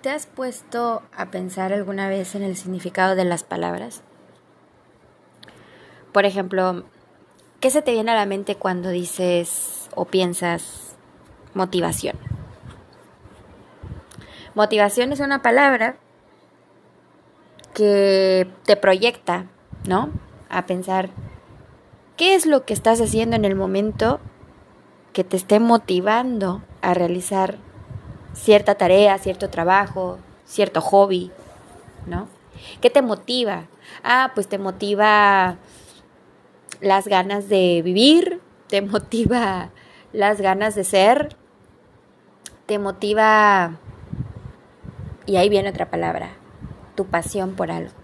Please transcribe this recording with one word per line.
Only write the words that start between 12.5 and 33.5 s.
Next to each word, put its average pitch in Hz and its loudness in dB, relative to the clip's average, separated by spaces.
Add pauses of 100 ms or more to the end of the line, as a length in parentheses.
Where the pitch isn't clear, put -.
Motivación 214 0
es 285 -6
una 277 -2
palabra 254 2 (1800)
que 190 4 (180)
te 202 6
proyecta, 190 0 (400)
¿no? 220 0 (400)
A 185 -4
pensar, 185 -4 (1040)
¿qué 370 4
es 330 2
lo 285 4
que 220 -6
estás 226 2
haciendo 226 0
en 214 2
el 196 2
momento 208 -2 (960)
que 185 -2
te 185 -4
esté 190 2
motivando 220 0 (220)
a 185 2
realizar 180 -2 (760)
cierta 208 4
tarea, 196 6
cierto 190 -6
trabajo, 185 0 (260)
cierto 190 -2
hobby, 190 2 (760)
¿no? 175 -8 (540)
¿Qué 240 4
te 277 2
motiva? 214 -4 (360)